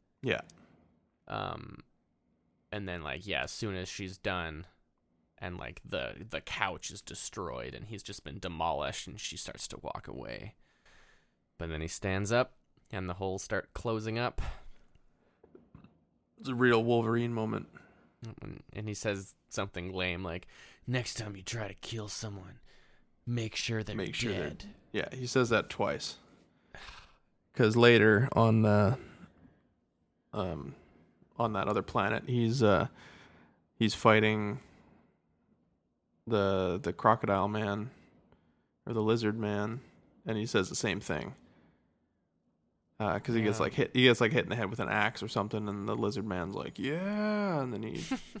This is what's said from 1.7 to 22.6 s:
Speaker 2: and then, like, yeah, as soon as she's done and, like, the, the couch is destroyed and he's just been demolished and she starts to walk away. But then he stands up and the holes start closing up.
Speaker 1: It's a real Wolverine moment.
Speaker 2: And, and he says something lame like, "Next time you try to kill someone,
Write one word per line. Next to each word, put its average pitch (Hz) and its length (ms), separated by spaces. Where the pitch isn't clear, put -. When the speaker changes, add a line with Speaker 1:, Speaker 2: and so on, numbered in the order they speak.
Speaker 2:
and 104 160
then, 87 160
like, 76 240
yeah, 73 180
as 73 80
soon 104 220
as 92 140
she's 92 300
done 87 480
and, 90 180
like, - 280
the, 60 460
the 76 120
couch - 480
is - 100
destroyed 64 720
and - 120
he's 104 160
just - 200
been 85 160
demolished 80 680
and - 120
she - 200
starts - 300
to - 120
walk - 260
away. 58 480
But 82 120
then 78 100
he 80 80
stands 98 440
up 123 200
and 92 160
the 87 60
holes 95 280
start - 300
closing 110 460
up. - 240
Speaker 1:
It's 127 120
a 127 40
real 120 300
Wolverine 117 480
moment. 110 340
Speaker 2:
And, - 200
and 107 140
he 104 60
says 101 400
something 92 440
lame 90 320
like, 87 240
"Next 120 280
time 104 220
you 95 60
try 107 260
to 95 60
kill 110 340
someone, 101 500